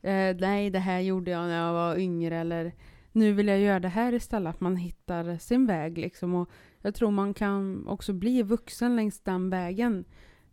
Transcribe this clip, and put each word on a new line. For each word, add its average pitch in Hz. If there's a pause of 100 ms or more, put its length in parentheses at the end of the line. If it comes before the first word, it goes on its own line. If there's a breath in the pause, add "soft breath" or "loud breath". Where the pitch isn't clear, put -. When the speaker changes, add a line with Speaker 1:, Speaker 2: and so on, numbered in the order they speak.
Speaker 1:
Nej. 190
Speaker 2:
eh, 180
nej, 202
det 185
här 185
gjorde 185
jag 175
när 170
jag 170
var 170
yngre, 170
eller 165 (400 soft breath)
nu 214
vill 208
jag 196
göra 202
det 180
här 226
istället. 202
Att -
man 185
hittar 175
sin 254
väg, 165
liksom. 175
Och 175 (320 soft breath)
jag 202
tror 214
man 202
kan 196
också 202
bli 226
vuxen 233
längs 214
den 185
vägen. 185 (480 soft breath)